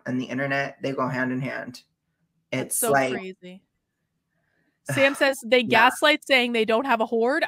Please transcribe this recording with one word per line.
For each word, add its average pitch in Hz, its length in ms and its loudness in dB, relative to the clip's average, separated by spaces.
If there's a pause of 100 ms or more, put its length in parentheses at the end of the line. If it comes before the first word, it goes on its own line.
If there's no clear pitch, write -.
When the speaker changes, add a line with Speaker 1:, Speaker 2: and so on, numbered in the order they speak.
Speaker 1:
and 127 120 -4
the 127 60 -6
internet, 139 560 -4
they 135 120 -4
go 131 140 -2
hand 127 240 -4
in 131 100 -4
hand. 123 420 -10 (640)
Speaker 2:
That's 131 180 -4
Speaker 1:
It's - 120 -4
Speaker 2:
so 185 120 0
Speaker 1:
like 131 220 2
Speaker 2:
crazy. 185 480 -12 (1200)
Sam 277 300 2
Speaker 1:
<sighs> - 40 -6
Speaker 2:
says 269 260 2
they 247 140 4
Speaker 1:
Yeah. 226 80 0 (220)
Speaker 2:
gaslight 302 360 2
saying 247 280 2
they 220 100 2
don't 226 220 0
have 233 160 0
a 233 40 -2
horde. 240 420 0